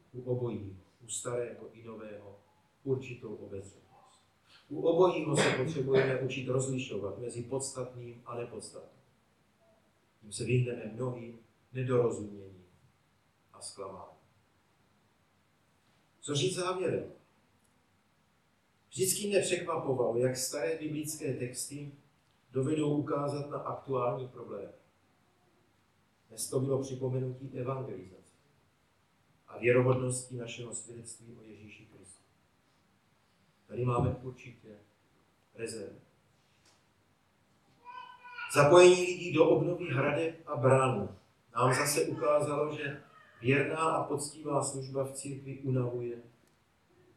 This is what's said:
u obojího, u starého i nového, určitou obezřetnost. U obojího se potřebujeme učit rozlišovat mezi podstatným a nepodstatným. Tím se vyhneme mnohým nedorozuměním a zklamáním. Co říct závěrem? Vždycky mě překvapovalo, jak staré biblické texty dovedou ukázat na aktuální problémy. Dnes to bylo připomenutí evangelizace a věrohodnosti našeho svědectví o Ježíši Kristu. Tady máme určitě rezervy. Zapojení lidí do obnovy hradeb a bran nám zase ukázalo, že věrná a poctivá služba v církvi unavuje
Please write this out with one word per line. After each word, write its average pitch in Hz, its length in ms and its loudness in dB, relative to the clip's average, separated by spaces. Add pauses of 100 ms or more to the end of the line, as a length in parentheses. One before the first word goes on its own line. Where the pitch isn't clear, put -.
(120)
u 123 100 -10
obojího, 113 580 -4 (240)
u 117 40 -16
starého 117 640 -6
i 113 120 -20
nového, 107 540 -14 (460)
určitou 123 500 -4
obezřetnost. - 540 -14 (800)
U 147 120 -4
obojího 165 540 4
se - 140 6
potřebujeme 131 720 2
učit 127 280 -4
rozlišovat 127 680 -2
mezi 120 240 -6
podstatným 123 840 -8
a 117 80 -8
nepodstatným. - 680 -12 (1160)
Tím 104 120 -18
se 120 120 -8
vyhneme 117 480 0
mnohým 120 460 -8 (340)
nedorozuměním 120 920 -2 (840)
a 98 80 -20
zklamáním. - 580 -14 (2000)
Co 147 140 -4
říct 175 200 2
závěrem? 180 580 -2 (1800)
Vždycky 190 380 0
mě 196 140 4
překvapovalo, 143 760 0
jak 127 200 2
staré - 420 -2
biblické 147 560 -4
texty 139 580 -8 (580)
dovedou 147 460 0
ukázat 143 540 -2
na 139 80 -6
aktuální 127 720 -4
problémy. 104 440 -12 (1600)
Dnes - 220 -8
to 135 100 2
bylo 135 220 2
připomenutí 131 760 -4
evangelizace 107 760 -8 (1120)
a - 120 -16
věrohodnosti 127 800 4
našeho 117 380 -10
svědectví 117 640 -16
o 110 60 -20
Ježíši 104 440 -20
Kristu. 98 340 -20 (1500)
Tady 123 180 -2
máme 123 380 4
určitě 113 560 -14 (760)
rezervy. 110 460 -10 (2500)
Zapojení 180 520 10
lidí 175 260 -2
do 160 180 8
obnovy 170 340 2
hradeb 147 500 0 (120)
a 147 100 -6
bran 127 640 4 (360)
nám 127 200 4
zase 147 300 2
ukázalo, 147 720 0
že 143 260 -8 (380)
věrná 139 360 4
a 165 280 2
poctivá 143 600 -2
služba 131 400 -4
v - 80 -6
církvi 135 460 -10
unavuje 120 640 -2 (960)